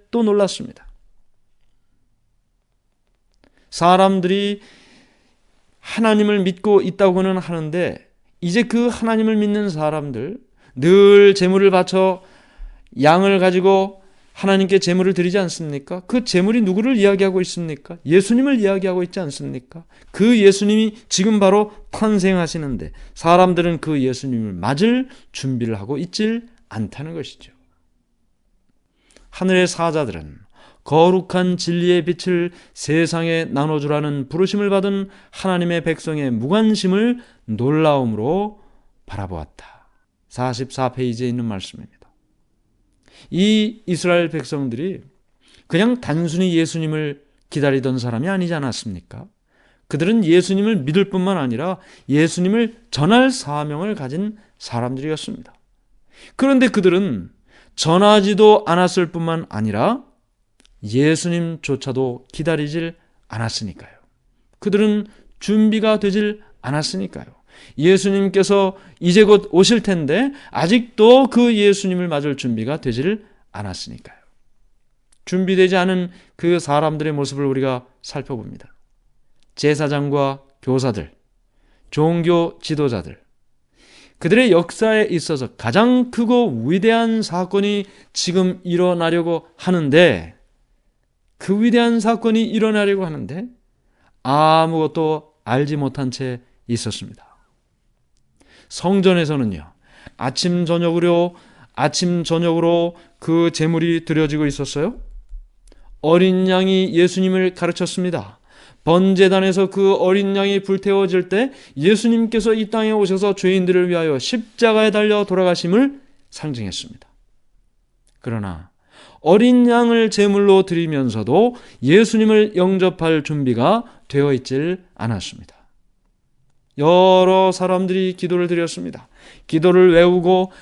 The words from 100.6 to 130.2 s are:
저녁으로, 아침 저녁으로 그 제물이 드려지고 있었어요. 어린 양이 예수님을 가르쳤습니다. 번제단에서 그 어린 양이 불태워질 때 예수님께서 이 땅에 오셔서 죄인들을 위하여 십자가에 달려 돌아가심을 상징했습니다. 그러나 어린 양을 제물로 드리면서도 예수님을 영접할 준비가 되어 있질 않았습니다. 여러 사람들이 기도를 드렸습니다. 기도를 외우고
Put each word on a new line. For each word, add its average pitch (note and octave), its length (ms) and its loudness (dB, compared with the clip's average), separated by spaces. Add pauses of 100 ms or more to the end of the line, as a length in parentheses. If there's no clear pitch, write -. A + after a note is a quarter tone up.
저녁으로, E3+ 680 0 (380)
아침 E3+ 500 -2
저녁으로 E3+ 720 0 (240)
그 E3+ 320 0
제물이 E3 540 -2
드려지고 D3+ 400 -2
있었어요. D3 540 -6 (1040)
어린 F#3 480 4
양이 F#3+ 440 0
예수님을 F#3 600 0
가르쳤습니다. E3+ 840 -6 (440)
번제단에서 F#3+ 840 4
그 G3 260 2
어린 G3 400 0
양이 G3 260 0
불태워질 F#3+ 680 -2
때 A#3+ 220 -2 (240)
예수님께서 A3 800 2
이 A3 160 -4
땅에 A3 220 -2
오셔서 G3 440 0
죄인들을 F#3 540 0
위하여 E3 280 0
십자가에 A3 760 0
달려 G#3 340 2
돌아가심을 F#3 760 0 (300)
상징했습니다. G#2+ 800 -10 (1160)
그러나 G2 480 -10 (500)
어린 A#3+ 480 4
양을 A#3 420 2
제물로 G3+ 540 4
드리면서도 D#3 920 -2 (280)
예수님을 G#3+ 720 4
영접할 F3+ 680 0
준비가 D3 600 0 (240)
되어 C#3+ 260 0
있질 D3 520 -6 (100)
않았습니다. - 640 -10 (1200)
여러 F#3 720 4
사람들이 F#3 640 -2
기도를 F3 320 -2
드렸습니다. E3+ 600 -6 (400)
기도를 F3+ 460 6
외우고 F3+ 580 4 (100)